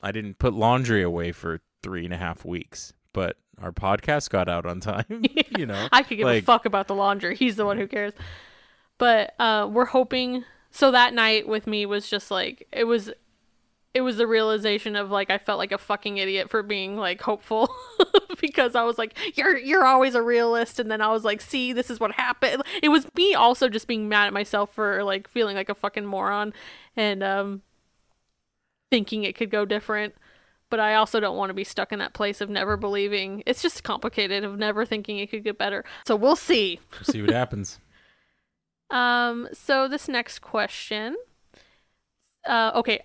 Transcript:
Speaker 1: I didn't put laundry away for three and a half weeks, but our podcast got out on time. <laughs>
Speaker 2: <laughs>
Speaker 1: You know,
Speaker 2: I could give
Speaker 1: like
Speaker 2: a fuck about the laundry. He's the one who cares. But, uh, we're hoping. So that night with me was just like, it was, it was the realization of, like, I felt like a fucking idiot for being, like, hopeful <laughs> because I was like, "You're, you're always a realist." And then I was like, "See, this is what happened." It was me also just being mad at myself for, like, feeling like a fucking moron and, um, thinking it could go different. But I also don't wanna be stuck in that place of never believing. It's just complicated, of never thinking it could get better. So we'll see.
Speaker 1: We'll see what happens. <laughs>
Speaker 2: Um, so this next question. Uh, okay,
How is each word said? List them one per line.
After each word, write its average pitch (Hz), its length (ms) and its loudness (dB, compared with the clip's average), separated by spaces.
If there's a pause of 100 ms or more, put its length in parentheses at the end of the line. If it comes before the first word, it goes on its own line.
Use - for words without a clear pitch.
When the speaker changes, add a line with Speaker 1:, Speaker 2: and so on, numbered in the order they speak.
Speaker 1:
I 101 100 -4
didn't 104 280 -8
put 123 140 2
laundry 117 500 4
away 85 280 -2
for 82 300 -8 (200)
three 90 240 -8
and 90 80 -8
a 85 40 -6
half 85 280 -8
weeks, - 480 -10 (200)
but 92 240 -4 (240)
our 90 100 -10
podcast 104 580 0
got 92 200 2
out 85 160 -2
on 87 140 -6
time. 110 500 -4
<laughs> - 160 0
Speaker 2:
<laughs> - 120 -6
Speaker 1:
You 156 80 -4
know, 104 260 -4
Speaker 2:
I 262 120 6
could 226 140 -8
give 208 80 0
Speaker 1:
like 117 180 4
Speaker 2:
a - 20 -16
fuck - 200 6
about 196 220 -2
the 196 80 -2
laundry. 196 400 0
He's 240 200 0
the 208 100 -2
one 202 120 -2
who 196 100 -4
cares. 208 260 -6 (840)
But, 233 420 4
uh, 214 300 2
we're 240 160 4
hoping. 254 600 0 (240)
So 269 220 4
that 247 220 6
night 220 340 2
with 214 200 -4
me 208 180 -2
was 208 240 -4
just 208 220 -6
like, - 400 -4
it 233 140 -2
was, 226 260 0 (800)
it 254 80 2
was 254 160 0
the 233 100 2
realization 214 680 2
of, 202 160 -4
like, 196 200 0
I 196 80 2
felt 208 180 -2
like 202 160 -4
a 196 40 0
fucking 202 400 -6
idiot 190 320 -2
for 220 140 0
being, 202 340 -6
like, 190 240 -4
hopeful 220 480 0 (360)
<laughs> - 340 2
because 269 360 0
I 233 80 4
was 233 140 0
like, 226 200 -6 (180)
"You're, 285 220 2
you're 277 280 2
always 262 300 6
a 233 60 4
realist." 233 580 2
And 220 100 -4
then 220 120 -2
I 214 100 4
was 220 140 0
like, 208 160 0
"See, 254 320 -4
this 247 160 -2
is 226 100 -8
what 226 140 0
happened." 254 480 0 (200)
It 311 80 4
was 294 160 6 (100)
me 370 180 4
also 254 360 4
just 214 180 -6
being 214 200 -4
mad 208 200 4
at 196 60 -4
myself 202 400 -2
for, 202 300 -2
like, 196 240 -4
feeling 214 300 -2
like 190 120 -4
a 202 60 -4
fucking 208 300 -6
moron 202 480 -2 (420)
and, 208 280 0
um, 196 400 -2 (1300)
thinking 214 320 0
it 190 120 -6
could 220 160 -6
go 208 140 0
different. 208 480 -4 (560)
But 220 100 -2
I 214 160 2
also 220 240 2
don't 190 160 0
wanna 190 180 -4
be 196 120 -6
stuck - 260 -6
in 208 80 -4
that - 140 -8
place 202 260 -2
of 208 100 -6
never 202 280 -2
believing. 202 680 -4
It's - 160 -2
just - 220 -2
complicated, 202 640 -2
of 202 120 -8
never 214 280 0
thinking 214 340 -6
it 202 120 -8
could 214 120 -6
get 208 140 -4
better. 202 260 -2 (240)
So 226 80 4
we'll 240 220 4
see. 202 420 0 (140)
Speaker 1:
We'll - 100 -16 (100)
see 107 100 -6
what 107 80 2
happens. 113 540 -4
<laughs> - 40 -20 (1040)
Speaker 2:
Um, 240 600 0
so 269 340 0
this 285 220 -6
next 240 300 -4
question. 214 760 -6 (1300)
Uh, 226 300 2
okay, - 300 0